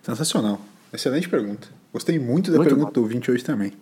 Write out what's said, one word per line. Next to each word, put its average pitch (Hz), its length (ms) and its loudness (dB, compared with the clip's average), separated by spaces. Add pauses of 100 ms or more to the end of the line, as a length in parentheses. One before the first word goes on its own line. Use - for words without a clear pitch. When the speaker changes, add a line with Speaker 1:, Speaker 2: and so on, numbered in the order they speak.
Speaker 1:
Sensacional. 110 560 -2 (340)
Excelente 143 360 -2
pergunta. 104 400 -2 (240)
Gostei 160 260 -2
muito 139 320 0
da 156 60 6
Speaker 2:
Muito 160 100 6
Speaker 1:
pergunta 143 200 4
Speaker 2:
bom. - 60 -10
Speaker 1:
do 123 100 2
ouvinte 120 280 -2
hoje 123 120 0
também. 104 280 -2 (100)